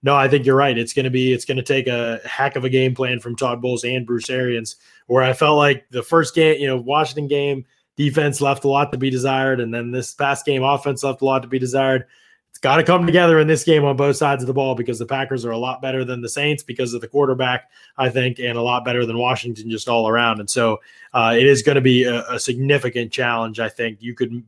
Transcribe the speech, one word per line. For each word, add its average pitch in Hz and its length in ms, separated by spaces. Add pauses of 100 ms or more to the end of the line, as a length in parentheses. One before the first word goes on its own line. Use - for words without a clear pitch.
no, 139 120
I 139 120
think 135 180
you're 135 100
right. 135 220
It's 117 160
gonna 131 160
be, 127 240
it's 120 120
gonna 131 180
take 135 240
a 120 360
heck - 320
of 127 80
a 131 60
game 131 240
plan 127 260
from 120 160
Todd 120 260
Bowles 123 220
and 123 220
Bruce 117 240
Arians, 123 460 (320)
where 127 160
I 131 100
felt 151 240
like 143 320
the 123 140
first 165 320
game, 156 260
you 139 60
know, 131 100
Washington 143 500
game, 143 380 (320)
defense 147 420
left 139 260
a 143 40
lot 143 220
to 139 60
be 135 120
desired. 131 500
And 113 140
then 120 180
this 127 220
past 139 320
game, 135 180
offense 139 400
left 135 180
a 135 40
lot 131 160
to 120 80
be 131 100
desired. 131 460 (440)
It's - 100
gotta 147 240
come 175 220
together 170 360
in 156 60
this 156 180
game 156 180
on 139 140
both 139 180
sides 139 260
of 123 60
the 131 60
ball, 131 220
because 120 240
the 120 60
Packers 131 380
are 117 80
a 113 60
lot 127 240
better 131 240
than 123 160
the 117 80
Saints 147 340
because 123 300
of 120 80
the 113 80
quarterback, 131 600 (280)
I 131 120
think, 127 300
and 123 180
a 117 40
lot 120 240
better 123 200
than 113 120
Washington 117 520
just 113 200
all 117 180
around. 113 320
And 104 100
so, 113 300 (340)
uh, 117 240
it 120 80
is 135 160
gonna 139 200
be 127 220
a, 120 280
a 120 80
significant 123 720
challenge. 117 480
I 113 80
think 113 340
you 117 120
could 120 340